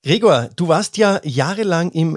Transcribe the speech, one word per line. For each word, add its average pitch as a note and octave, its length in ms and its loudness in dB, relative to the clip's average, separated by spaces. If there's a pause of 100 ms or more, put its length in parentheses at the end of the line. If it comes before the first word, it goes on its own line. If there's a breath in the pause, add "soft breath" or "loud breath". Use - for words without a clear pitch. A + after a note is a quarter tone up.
Gregor, C#3 500 2
du F3 140 -4
warst E3+ 280 0
ja G3+ 280 2
jahrelang E3+ 640 -2
im D#3+ 260 -2